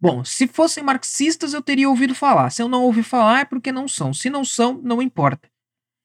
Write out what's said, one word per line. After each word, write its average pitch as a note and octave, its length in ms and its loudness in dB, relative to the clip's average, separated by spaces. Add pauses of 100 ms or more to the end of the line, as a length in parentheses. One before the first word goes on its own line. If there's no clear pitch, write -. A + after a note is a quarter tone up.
Bom, C3 220 2
se - 220 -2
fossem D#4+ 360 0
marxistas C#4 720 -2
eu D4 80 -6
teria C4+ 260 2
ouvido C4 280 2
falar, F3+ 340 2
se - 100 -10
eu A#3 80 -2
não B3+ 180 0
ouvi A#3 180 2
falar A#3 380 4
é C#4 40 -2
porque C4 260 -8
não C4 160 -6
são, C#3 240 -4
se B3+ 200 -4
não C#4+ 120 -2
são, B3 400 0
não A#3+ 160 0
importa. D3+ 480 -2 (580)